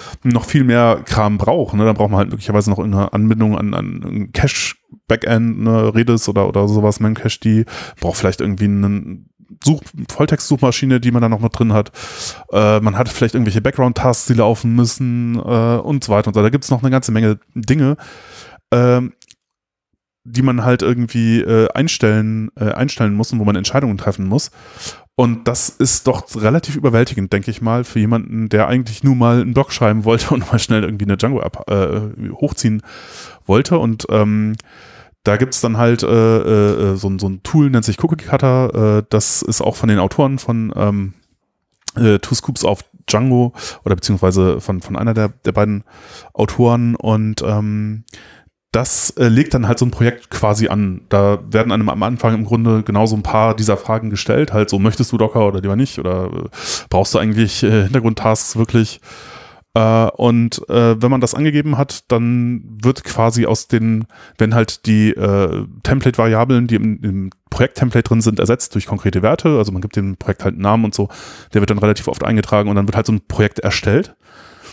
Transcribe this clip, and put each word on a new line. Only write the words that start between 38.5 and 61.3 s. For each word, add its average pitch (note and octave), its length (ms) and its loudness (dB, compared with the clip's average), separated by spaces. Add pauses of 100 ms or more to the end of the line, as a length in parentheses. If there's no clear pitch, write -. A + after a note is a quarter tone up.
Äh, G#2 100 0
das - 340 0
ist - 180 -4
auch - 140 -2
von A2+ 140 0
den G#2 100 4
Autoren C3+ 400 0
von, A2+ 360 -4
ähm, G2+ 380 -2 (800)
äh, A2 240 4
Two - 140 -6
Scoops - 320 -4
of G2+ 140 0 (280)
Django B2 460 2 (320)
oder G2+ 100 0
beziehungsweise F#2 640 2
von, F#2 200 -4
von - 140 -10
einer A2+ 180 -2
der, A2 160 0
der - 220 -6
beiden G#2 320 -2 (500)
Autoren. A#2 640 0
Und, A2 480 -2
ähm, G#2+ 640 -4 (640)
das, - 460 -2
äh, B2+ 100 4
legt A#2 260 2
dann B2 140 0
halt A#2+ 120 0
so B2+ 60 2
ein A#2+ 60 0
Projekt A#2+ 400 -2
quasi G#2 380 0
an. G2 400 -2
Da G2+ 300 2 (120)
werden A2 220 0
einem G#2+ 160 0
am G#2 140 -4
Anfang A2+ 300 0
im A2 120 -2
Grunde A2+ 380 2
genau G#2+ 220 2
so A2 120 0
ein G#2+ 40 -2
paar A2 320 2
dieser G#2+ 220 0
Fragen A2 340 -4
gestellt. A2+ 440 0
Halt G#2+ 160 2
so, G2 100 0
möchtest A2 320 0
du A#2 60 0
Docker G#2+ 280 2
oder G2 140 0
lieber G2 160 -2
nicht? C3 240 -2
Oder, F#2 280 -4
äh, E2+ 220 -10 (400)
brauchst F#2 240 0
du - 60 2
eigentlich, G#2+ 440 0
äh, A2 200 4
Hintergrundtasks A2+ 720 0
wirklich? A2+ 460 0 (720)
Äh, A2+ 340 4 (100)
und, A#2 520 0
äh, A2+ 320 2
wenn B2 100 2
man C3 100 0
das A#2+ 120 0